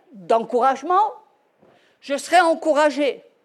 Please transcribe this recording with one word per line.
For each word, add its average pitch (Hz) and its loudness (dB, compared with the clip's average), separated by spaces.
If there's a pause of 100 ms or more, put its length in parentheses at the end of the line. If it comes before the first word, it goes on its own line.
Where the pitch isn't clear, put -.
(140)
d'encouragement, 247 -2 (880)
je 277 -8
serai 330 2
encouragé. 302 0 (240)